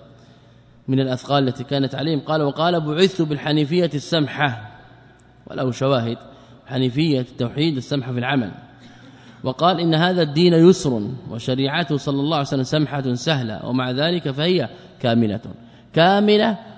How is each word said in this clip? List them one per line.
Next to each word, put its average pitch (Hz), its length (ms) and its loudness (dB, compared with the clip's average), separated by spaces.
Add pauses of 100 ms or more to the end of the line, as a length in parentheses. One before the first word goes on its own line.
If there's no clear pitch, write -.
(880)
من 135 120 2
الأثقال 135 480 0
التي 123 160 -6
كانت 135 300 -2
عليهم. 139 260 -2
قال: 156 220 -2
"وقال: 156 380 0
بعثت 165 420 0
بالحنيفية 151 720 0
السمحة"، 139 760 -2 (760)
وله 131 240 -4
شواهد، 120 460 0 (500)
حنيفية 131 540 0
التوحيد 135 560 -4
السمحة 127 360 -6
في 120 60 -4
العمل. 123 320 -2 (960)
وقال: 160 360 2
"إن 170 140 2
هذا 175 280 2
الدين 165 320 4
يسر"، 165 480 6 (280)
وشريعته 135 680 -2
صلى 139 240 -2
الله 151 160 -2
عليه 139 100 -2
وسلم 135 160 -2
سمحة 135 520 -2
سهلة، 123 520 -4
ومع 127 240 -2
ذلك 156 400 -2
فهي 151 380 0 (320)
كاملة، 117 400 2 (520)
كاملة 208 680 4 (200)